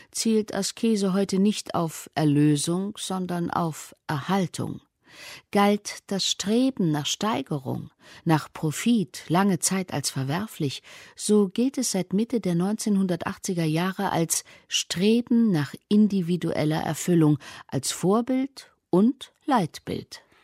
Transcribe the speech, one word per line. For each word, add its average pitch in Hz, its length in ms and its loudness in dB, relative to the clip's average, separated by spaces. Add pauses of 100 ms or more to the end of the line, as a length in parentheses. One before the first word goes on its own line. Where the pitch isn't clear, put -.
(100)
zielt 220 440 0
Askese 202 580 0
heute 196 260 0
nicht 202 360 0
auf 165 400 -4
Erlösung, 151 840 2
sondern 180 520 -4
auf - 440 -4 (120)
Erhaltung. 151 760 -4 (720)
Galt 202 460 2 (100)
das 190 180 -4
Streben 226 640 0
nach 147 160 0
Steigerung, 160 840 -4 (320)
nach 156 280 2
Profit 185 760 -2
lange 185 320 2
Zeit 190 320 -4
als - 180 -4
verwerflich, 143 720 -4 (320)
so 208 340 2
gilt 247 300 -2
es 240 140 -2
seit 180 200 -2
Mitte 220 280 0
der 175 160 0
neunzehnhundertachtziger 190 1080 -2
Jahre 180 460 0
als 165 320 0 (240)
Streben 226 840 2
nach 147 200 0 (140)
individueller 175 920 2
Erfüllung, 156 580 2 (300)
als - 240 -4
Vorbild 240 800 -2 (180)
und 220 420 2 (120)
Leitbild. - 800 -4 (220)